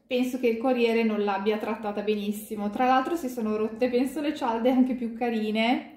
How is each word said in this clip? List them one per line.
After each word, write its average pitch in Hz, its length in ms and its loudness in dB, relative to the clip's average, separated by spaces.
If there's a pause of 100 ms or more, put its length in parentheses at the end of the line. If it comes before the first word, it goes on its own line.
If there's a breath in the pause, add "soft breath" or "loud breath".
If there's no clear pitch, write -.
penso 254 320 0
che 247 80 0
il 226 120 2
corriere 233 440 2
non 208 220 2
l'abbia 202 340 0
trattata 208 440 -4
benissimo. 208 680 -4
Tra 254 160 0
l'altro 269 300 2
si 269 120 -4
sono 214 280 -2
rotte, 226 320 0
penso, 254 320 0
le 302 140 -2
cialde 233 360 0
anche 254 240 4
più 233 220 -4
carine. 226 800 0